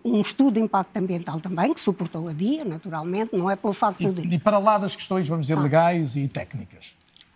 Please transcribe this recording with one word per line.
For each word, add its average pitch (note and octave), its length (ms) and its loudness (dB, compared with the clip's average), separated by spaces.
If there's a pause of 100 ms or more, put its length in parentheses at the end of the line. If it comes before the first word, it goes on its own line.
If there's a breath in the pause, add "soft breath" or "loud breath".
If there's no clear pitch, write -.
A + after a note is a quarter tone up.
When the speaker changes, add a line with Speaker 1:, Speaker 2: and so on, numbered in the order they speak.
Speaker 1:
um A#3 160 2
estudo C4+ 320 2
de G#3+ 80 2
impacto G3+ 360 0
ambiental F3 440 -4
também, F#3+ 340 0
que - 60 -4
suportou F3 480 -2
a D#3+ 40 -8
dia, B3 320 -2
naturalmente, F3 720 -4
não F3+ 140 0
é G3 60 0
pelo G3+ 160 -2
facto G3+ 320 0
Speaker 2:
E, G3 80 2
Speaker 1:
de F3 240 -2
Speaker 2:
e - 20 -2
para G#3 200 4
lá G#3 200 4
das F#3+ 160 -2
questões, F#3 320 -2
vamos D#3 200 -2
dizer, D3+ 120 2
Speaker 1:
Ah. C#3+ 40 2
Speaker 2:
legais D#3+ 540 4
e C#3 120 -2
técnicas? - 680 -12 (420)